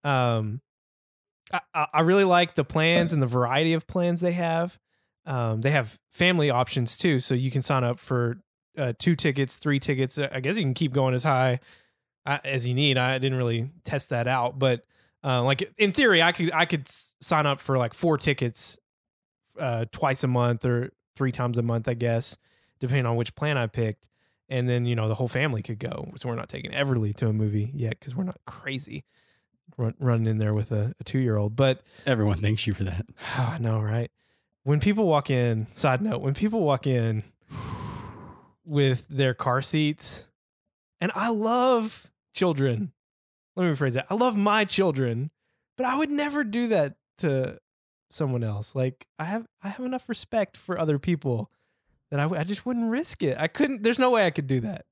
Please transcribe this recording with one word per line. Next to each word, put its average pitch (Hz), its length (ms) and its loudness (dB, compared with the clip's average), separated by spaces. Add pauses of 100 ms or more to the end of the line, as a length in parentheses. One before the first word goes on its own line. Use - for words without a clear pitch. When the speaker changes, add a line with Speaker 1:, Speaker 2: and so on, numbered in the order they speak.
Speaker 1:
um, 120 580 0 (880)
I, 180 100 -2 (120)
I, 151 220 0
I 151 60 4
really 190 240 6
like 175 300 6
the 156 100 2
plans 165 480 4
and 143 100 2
the 127 40 2
variety 127 460 2
of 160 140 -2
plans 175 340 0
they 175 120 2
have. 170 440 -2 (480)
Um, 117 360 -2
they 135 100 2
have 127 260 0 (140)
family 175 380 4
options, 123 480 0
too, 151 220 2
so 127 160 -2
you 127 160 -2
can 131 100 0
sign 131 220 0
up 120 160 -2
for, 120 380 -2 (400)
uh, 127 200 -2
two 175 180 2
tickets, 139 420 0
three 143 220 0
tickets. 131 380 -2
Uh, 143 140 -2
I 131 80 -6
guess 143 180 -2
you 208 60 0
can 135 100 0
keep 139 200 0
going 131 200 2
as 123 100 0
high, 131 360 2 (680)
uh, 143 180 0
as 135 220 -4
you 123 80 -2
need. 135 240 4
I 127 220 2
didn't 131 180 0
really 120 320 -2 (140)
test - 260 -4
that 120 180 -2
out, 127 320 -2
but, 127 260 0 (380)
uh, 127 200 0
like, 139 340 0
in 208 140 2
theory, 208 320 4
I 175 80 6
could, 170 200 0
I 165 140 2
could 160 160 -2
s-, - 400 -14
sign 151 240 2
up 139 140 0
for, 135 180 -2
like, 117 160 -2
four 160 240 0
tickets, - 640 -4 (800)
uh, 117 320 -2
twice 135 320 0
a 135 40 0
month 120 380 2
or 123 260 0 (240)
three 135 160 0
times 123 260 -2
a 117 60 0
month, 117 240 0
I 123 80 -2
guess, 117 420 -2 (420)
depending 131 280 0
on 117 80 0
which 117 200 -2
plan 147 220 -2
I 117 100 0
picked. 110 400 -4 (420)
And 123 200 0
then, 120 160 0
you 120 100 0
know, 110 120 0
the 110 80 0
whole 127 120 -2
family 127 360 -2
could 107 160 -8
go. - 360 -8
So - 140 -10
we're 117 60 -4
not 117 140 -10
taking - 220 -12
Everly 123 440 0
to 120 120 0
a 107 60 2
movie 107 400 0
yet 120 260 -4
'cause 127 160 -12
we're 190 80 -2
not 185 240 -8
crazy 135 560 -10 (720)
run, 113 220 -2
running 117 260 2
in 110 140 0
there 107 160 2
with 107 160 -2
a, 110 280 -2
a - 40 -14
two-year-old. 110 520 0
But 131 280 2 (240)
Speaker 2:
Everyone 104 340 2
thanks 104 240 0
you 104 80 -2
for 98 120 -4
that. 90 200 -6 (160)
Speaker 1:
<sighs> - 160 -8
I 127 220 -2
know, 113 200 -2
right? 110 300 -2 (540)
When 147 160 2
people 208 260 2
walk 151 240 2
in, 120 420 0
side 131 300 2
note, 208 200 -2
when 139 120 -2
people 214 280 0
walk 143 260 0
in 113 360 0 (1400)
with 139 420 0
their 135 260 0
car 131 280 0
seats, - 640 -2 (760)
and 180 140 -2
I 214 140 -2
love 233 840 0 (240)
children. 139 560 0 (640)
Let 185 100 0
me 165 100 4
rephrase 131 180 0
that. 131 160 -2
I 190 60 -2
love 233 220 2
my 208 280 4
children, 135 640 0 (460)
but 254 80 -4
I 254 100 0
would 294 160 0
never 294 320 -2
do 233 240 -2
that 160 280 0 (240)
to 135 400 0 (520)
someone 127 320 -2
else. 107 320 -4
Like, 131 320 -4 (100)
I 156 80 -6
have, 220 220 -6 (160)
I 196 60 -6
have 254 160 -8
enough 254 240 -6
respect - 480 -4
for 175 220 -8
other 151 200 2
people 139 520 -2 (600)
that 143 80 -2
I 143 40 2
w-, 165 160 -2
I 170 40 0
just 202 220 -6
wouldn't 240 260 -2
risk 277 320 -4
it. 139 160 0
I 160 80 0
couldn't, 262 360 -2
there's 233 160 2
no 254 120 4
way 220 140 4
I 170 60 2
could 143 160 -4
do 131 140 2
that - 300 -8